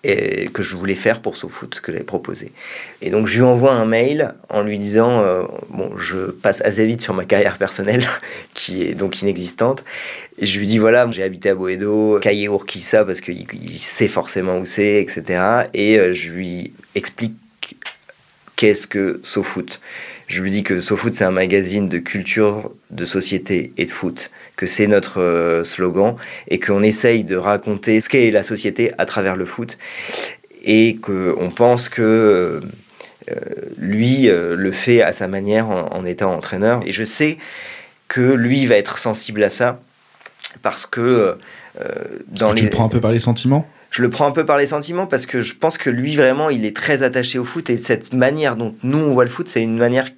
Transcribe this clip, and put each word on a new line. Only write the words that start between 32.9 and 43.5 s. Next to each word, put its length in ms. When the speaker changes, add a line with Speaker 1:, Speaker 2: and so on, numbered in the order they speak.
Speaker 1:
euh, 40
lui, 500
euh, 280
le 160
fait 280
à 120
sa 160
manière 400
en, 240
en 120
étant 300
entraîneur. 520
Et 60
je 120
sais 340
que 240
lui 340
va 100
être 220
sensible 460
à 60
ça, 300
parce 240
que, 500
euh, 80
dans 260
Speaker 2:
Tu 120
Speaker 1:
les 60
Speaker 2:
le 0
prends 160
un 20
peu 120
par 120
les 80
sentiments ? 480